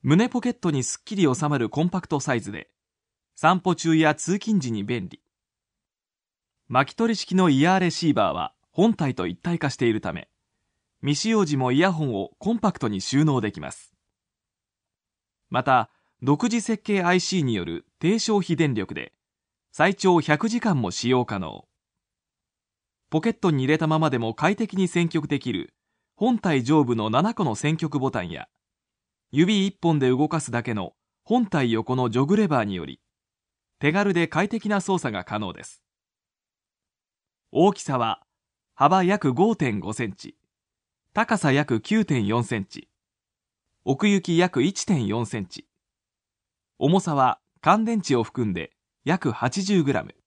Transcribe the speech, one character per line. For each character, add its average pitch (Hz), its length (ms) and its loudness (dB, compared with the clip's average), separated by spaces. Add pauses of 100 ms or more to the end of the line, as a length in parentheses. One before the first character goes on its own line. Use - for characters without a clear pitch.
胸 196 220 6
ポ 247 100 -4
ケ 247 120 -2
ッ - 20 -4
ト - 160 -4
に 135 140 -2
す - 180 -8
っ - 20 -20
き 220 120 -10
り 196 80 2
収 143 240 2
ま 143 100 0
る 117 100 0
コ 147 160 -2
ン 175 60 0
パ 180 120 -4
ク - 60 -20
ト 147 120 -2
サ 135 160 -2
イ 113 40 -2
ズ 98 120 -10
で、 - 180 -14 (640)
散 175 260 2
歩 180 140 0
中 160 220 2
や 156 180 4
通 185 240 -2
勤 208 220 0
時 127 120 -4
に 104 120 -4
便 104 260 -6
利。 - 100 -20 (1500)
巻 131 260 2
き - 20 -20
取 233 180 0
り - 20 0
式 - 180 -8
の 185 160 4
イ 135 120 4
ヤ 185 160 4
ー - 20 2
レ 180 100 2
シ 160 220 0
ー - 20 2
バ 107 120 2
ー 76 100 -2
は 85 180 -6 (180)
本 214 220 2
体 135 220 -2
と 87 100 -4
一 90 100 -6
体 170 220 -6
化 143 140 -4
し - 60 -12
て 120 100 0
い 113 60 2
る 107 80 -2
た 85 120 -6
め、 - 160 -12 (720)
未 143 180 -2
使 220 120 -4
用 214 120 4
時 147 140 -2
も 127 140 0
イ 135 80 2
ヤ 185 120 4
ホ 156 140 -4
ン 123 80 -4
を 98 240 -6
コ 214 160 -4
ン 226 60 -4
パ 202 140 0
ク - 60 -14
ト 131 80 -4
に 101 140 -4
収 143 240 0
納 135 160 2
で 104 100 -4
き - 80 -16
ま 71 120 -12
す。 - 240 -20 (1500)
ま 120 140 -2
た、 123 260 2 (320)
独 143 220 2
自 226 180 0
設 220 220 -4
計 196 180 0
ア 175 140 2
イ 185 40 4
シ 185 200 -2
ー - 20 2
に 123 140 0
よ 87 100 -4
る 85 220 -8 (100)
低 202 220 0
消 208 220 0
費 170 140 -2
電 139 200 0
力 117 180 -4
で、 - 180 -10 (600)
最 180 240 2
長 180 260 4
百 156 280 0
時 226 120 -2
間 160 220 0
も 92 80 -4
使 117 180 -4
用 127 160 2
可 101 140 -6
能。 62 260 -12 (1400)
ポ 160 120 0
ケ 233 100 0
ッ - 20 -4
ト 190 160 0
に 139 140 2
入 131 60 0
れ 151 100 4
た 160 80 0
ま 156 100 0
ま 156 140 0
で 123 80 -2
も 113 160 -4
快 185 200 0
適 202 220 -6
に 190 100 2
選 170 220 0
曲 156 180 -4
で 143 120 -2
き 123 120 -6
る 90 220 -8 (420)
本 233 220 0
体 147 260 0
上 147 200 4
部 120 120 0
の 110 140 -2
七 165 240 2
個 208 100 -2
の 117 120 0
選 151 200 -2
曲 151 220 -4
ボ 131 140 -2
タ 117 80 -6
ン 87 100 -8
や、 78 180 -12 (840)
指 190 360 2
一 190 60 -4
本 165 260 0
で 131 100 2
動 135 200 0
か 165 100 -4
す 131 100 -10
だ 117 140 -4
け 120 100 -6
の 98 200 -6 (320)
本 233 220 2
体 127 260 0
横 113 240 -2
の 123 120 0
ジ 113 100 0
ョ 139 60 4
グ 196 120 2
レ 214 100 2
バ 139 140 0
ー - 20 -2
に 104 100 -4
よ 85 120 -8
り、 67 160 -16 (800)
手 147 120 0
軽 202 220 0
で 165 160 0
快 190 180 -2
適 214 220 -6
な 202 100 0
操 185 180 -2
作 131 140 -4
が 95 140 -6
可 107 140 -6
能 98 120 -6
で - 120 -16
す。 - 200 -20 (1700)
大 185 220 4
き - 80 -12
さ 135 160 -4
は、 113 240 -2 (540)
幅 185 280 4
約 175 300 2
五 202 240 2
点 107 240 -2
五 92 100 -8
セ 117 140 -4
ン 98 80 -8
チ、 - 240 -20 (760)
高 226 240 -2
さ 147 140 2
約 135 300 0
九 214 240 0
点 120 220 -2
四 113 180 0
セ 113 140 -4
ン 92 60 -6
チ、 - 220 -20 (960)
奥 139 240 0
行 202 160 4
き 170 140 0
約 175 260 2
一 190 220 -2
点 143 200 0
四 110 200 -2
セ 110 160 -8
ン 90 60 -10
チ、 - 200 -20 (1120)
重 175 220 2
さ 160 120 -4
は 127 260 2 (200)
乾 208 240 4
電 226 140 -2
池 147 180 0
を 117 80 2
含 120 220 -4
ん 101 80 -2
で 82 180 -6 (320)
約 151 280 -2
八 127 320 -4
十 190 200 2
グ 139 80 0
ラ 95 120 -2
ム。 - 120 -18 (120)